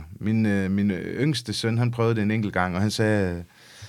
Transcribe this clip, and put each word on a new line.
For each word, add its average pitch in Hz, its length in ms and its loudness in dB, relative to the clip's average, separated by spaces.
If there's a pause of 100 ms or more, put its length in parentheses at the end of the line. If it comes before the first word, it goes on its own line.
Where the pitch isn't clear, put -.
(200)
min, 110 260 2
øh, 98 260 2
min 101 200 2
yngste 98 600 -4
søn, 113 240 -2
han 120 140 2
prøvede 117 240 0
det 110 80 0
en 104 80 2
enkelt 107 220 -2
gang, 90 220 0
og 92 60 0
han 107 100 2
sagde, 98 520 2 (460)